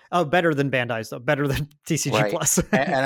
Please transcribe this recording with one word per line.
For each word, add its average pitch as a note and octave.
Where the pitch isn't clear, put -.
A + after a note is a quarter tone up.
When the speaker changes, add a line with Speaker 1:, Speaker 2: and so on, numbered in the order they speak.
Speaker 1:
Oh, F3
better E3+
than C#3
Bandai's, A#2+
though. C#3
Better C#3
than C3+
<laughs> -
T E3
C C#3+
G A2
Speaker 2:
Right. G#2+
Speaker 1:
Plus. D#3
<laughs> E3
Speaker 2:
And, -
and C#3